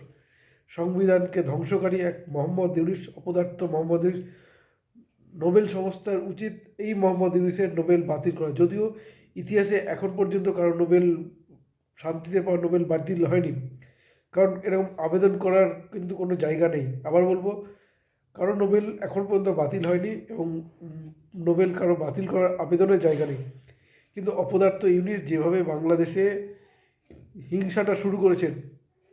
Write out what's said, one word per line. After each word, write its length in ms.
সংবিধানকে 760
ধ্বংসকারী 560
এক 280
মোহাম্মদ 500
ইউনূস, 380
অপদার্থ 480
মোহাম্মদ 420
ইউনূস, 160
নোবেল 320
সংস্থার 560
উচিত 300
এই 160
মোহাম্মদ 420
ইউনূসের 380
নোবেল 300
বাতিল 320
করা। 160
যদিও 440
ইতিহাসে 400
এখন 420
পর্যন্ত 320
কারো 240
নোবেল 500
শান্তিতে 400
পাওয়া 200
নোবেল 240
বাতিল 400
হয়নি, 260
কারণ 320
এরকম 240
আবেদন 400
করার 300
কিন্তু 240
কোনো 200
জায়গা 320
নেই। 180
আবার 220
বলবো, 400
কারো 220
নোবেল 460
এখন 240
পর্যন্ত 240
বাতিল 360
হয়নি 260
এবং, 180
উম, 320
নোবেল 380
কারো 220
বাতিল 320
করার 320
আবেদনের 400
জায়গা 260
নেই। 160
কিন্তু 160
অপদার্থ 520
ইউনূস 400
যেভাবে 400
বাংলাদেশে 640
হিংসাটা 440
শুরু 220
করেছেন, 340